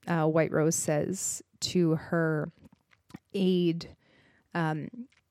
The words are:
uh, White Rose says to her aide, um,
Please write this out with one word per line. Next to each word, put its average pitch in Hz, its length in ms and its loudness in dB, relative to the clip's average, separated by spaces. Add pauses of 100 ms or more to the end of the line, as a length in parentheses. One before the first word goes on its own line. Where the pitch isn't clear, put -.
uh, 165 200 2
White 160 260 2
Rose 160 240 2
says - 640 -2 (180)
to 165 340 2
her 160 580 -2 (800)
aide, 180 560 2 (640)
um, 156 340 -2 (420)